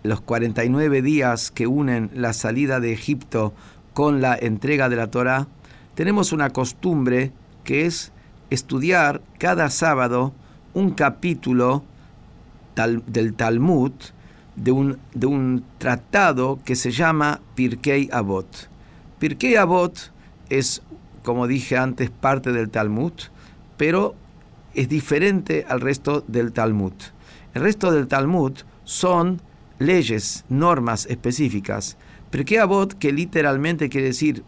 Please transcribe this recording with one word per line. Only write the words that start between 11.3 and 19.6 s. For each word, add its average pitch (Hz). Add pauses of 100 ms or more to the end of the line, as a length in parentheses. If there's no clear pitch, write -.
tal-, 117
del 110
Talmud, 123 (640)
de 123
un, 135 (140)
de 127
un 131 (120)
tratado 131
que 127
se 123
llama 151 (140)
Pirkei 131
Avot. 98 (500)
Pirkei 220
Avot 175 (360)